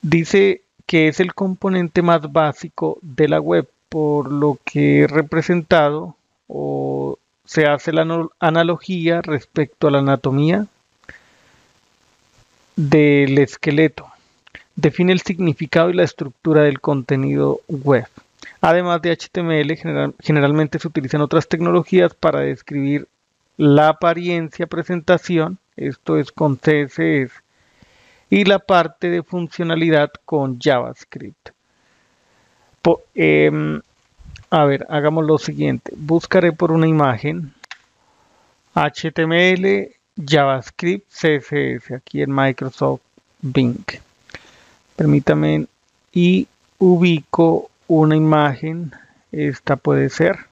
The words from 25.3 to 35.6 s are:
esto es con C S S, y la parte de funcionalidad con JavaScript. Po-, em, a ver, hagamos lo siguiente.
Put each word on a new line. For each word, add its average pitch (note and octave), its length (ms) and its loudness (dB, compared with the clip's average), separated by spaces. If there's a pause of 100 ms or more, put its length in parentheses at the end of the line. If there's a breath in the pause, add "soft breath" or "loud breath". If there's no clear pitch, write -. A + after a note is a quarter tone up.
esto C#3 420 -4
es C#3+ 140 -4
con C#3+ 260 -2
C D3+ 260 2
S D#3 400 -2
S, B2 100 -10 (960 soft breath)
y G3+ 140 4
la G3 160 4
parte F3 500 0
de F3 140 -2
funcionalidad E3 880 -2 (140)
con C3+ 340 -4
JavaScript. B2+ 920 -4 (1300)
Po-, E3 220 0 (120)
em, D3+ 680 0 (680)
a D#3 160 2
ver, C#3 240 0
hagamos D#3 360 0
lo D3+ 120 2
siguiente. D3 580 -6